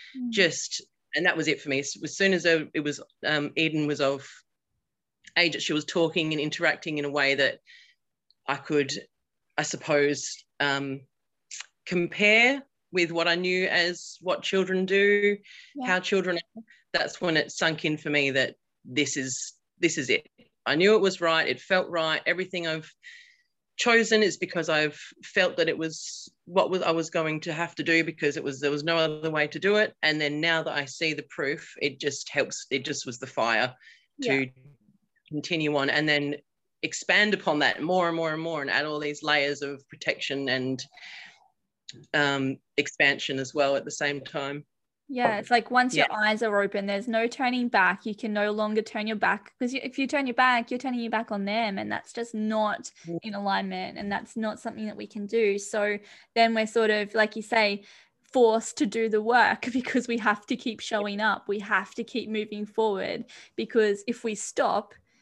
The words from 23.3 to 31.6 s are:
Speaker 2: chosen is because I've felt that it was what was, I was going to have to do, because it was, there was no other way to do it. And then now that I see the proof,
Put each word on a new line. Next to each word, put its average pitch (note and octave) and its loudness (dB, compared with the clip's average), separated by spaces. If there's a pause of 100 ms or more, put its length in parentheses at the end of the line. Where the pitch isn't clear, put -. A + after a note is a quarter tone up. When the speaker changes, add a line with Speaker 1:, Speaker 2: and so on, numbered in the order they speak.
Speaker 2:
chosen A3+ 6
is F#3 2
because E3 -4
I've D3+ 0 (260)
felt F#3 0
that E3 2
it D3+ -2
was - -8 (140)
what F3+ 2
was, F#3 0
I E3 2
was E3 0
going D#3 -2
to E3+ -6
have E3 -6
to D#3 -6
do, E3 4
because D#3 -2
it D3 -6
was, C3+ -6
there C#3+ 2
was D3 -2
no E3 2
other D#3 0
way D3+ 0
to D#3 -8
do G3 2
it. G#3+ 2
And D3+ 2
then D3 0
now E3 2
that D#3 -4
I C#3+ -2
see D#3 -2
the D3+ -8
proof, D#3 -4